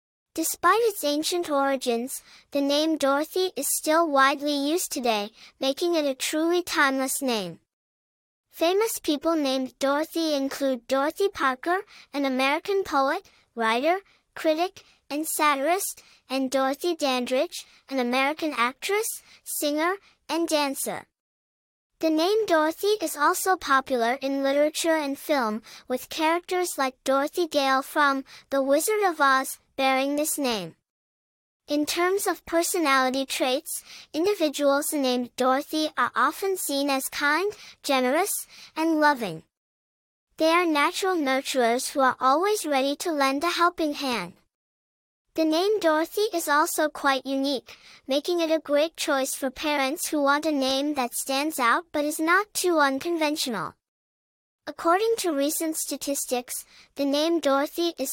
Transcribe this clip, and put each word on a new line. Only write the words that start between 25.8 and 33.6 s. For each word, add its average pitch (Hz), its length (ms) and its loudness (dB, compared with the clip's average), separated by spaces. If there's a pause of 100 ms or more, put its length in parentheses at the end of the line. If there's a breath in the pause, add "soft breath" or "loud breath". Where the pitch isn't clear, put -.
with 254 220 -6
characters 349 680 -2
like 262 160 -2 (100)
Dorothy 285 420 0
Gale 269 360 2
from 277 420 0 (240 loud breath)
The 269 140 0
Wizard 320 420 2
of 330 160 2
Oz 262 380 2 (180)
bearing 269 400 2
this 302 220 -2
name. 220 380 -2 (920)
In 294 160 0
terms 359 420 0
of 339 200 -4
personality 269 800 0
traits, - 560 -4 (320 loud breath)